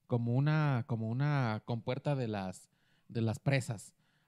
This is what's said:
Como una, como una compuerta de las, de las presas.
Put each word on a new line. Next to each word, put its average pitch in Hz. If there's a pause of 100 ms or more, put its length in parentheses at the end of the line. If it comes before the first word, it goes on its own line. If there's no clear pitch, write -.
Como 120
una, 143
como 110
una 127
compuerta 127
de 127
las, 95 (380)
de 117
las 110
presas. 127 (340)